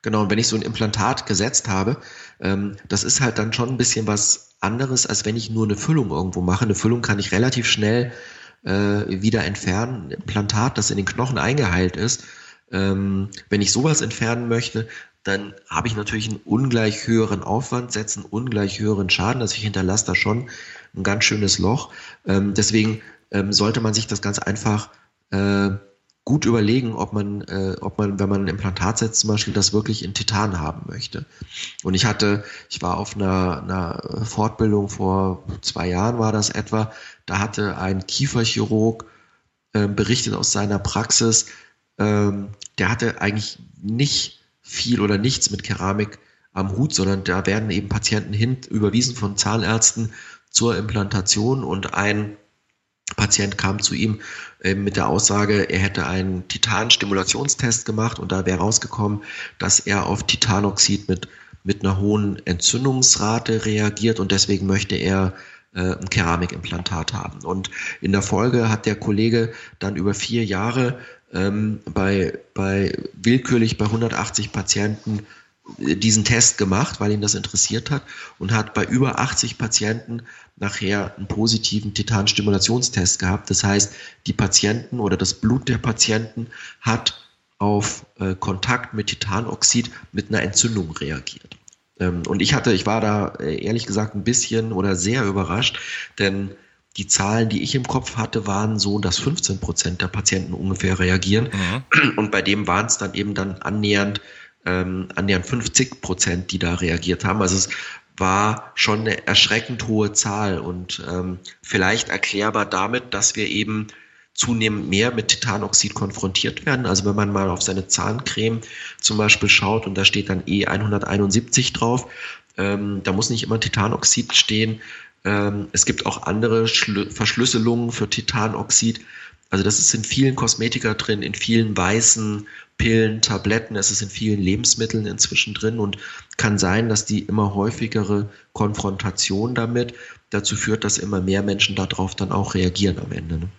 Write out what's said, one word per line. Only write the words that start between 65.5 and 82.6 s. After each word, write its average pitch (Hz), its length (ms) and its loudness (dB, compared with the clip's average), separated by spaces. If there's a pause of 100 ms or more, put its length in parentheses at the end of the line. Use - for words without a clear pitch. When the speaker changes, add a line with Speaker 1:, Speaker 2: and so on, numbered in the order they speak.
Speaker 1:
äh, 92 220 0
ein 95 160 -8
Keramikimplantat 87 1040 -2
haben. - 300 -8
Und 95 280 -4 (300)
in 95 100 0
der 98 100 4
Folge 113 480 2
hat 107 160 0
der 104 100 2
Kollege 113 580 2 (260)
dann 98 160 -4
über 98 180 0
vier 113 320 -2
Jahre, 120 540 0 (340)
ähm, 101 520 0
bei, 95 520 0 (160)
bei, 98 420 0 (180)
willkürlich 117 640 2
bei 107 80 0
hundertachtzig 110 640 -2
Patienten, 107 720 -2 (540)
äh, 69 160 0
diesen 107 300 4
Test 117 340 4
gemacht, 101 400 2
weil 104 120 2
ihn 104 100 0
das 104 140 0
interessiert 104 560 -2
hat 135 120 -2 (340)
und 98 140 -2
hat 107 220 0
bei 135 100 2
über 127 360 2
achtzig - 380 -2
Patienten 117 640 -2 (380)
nachher 98 540 -2
einen 98 120 -10
positiven 107 640 0
Titan-Stimulationstest 101 1300 0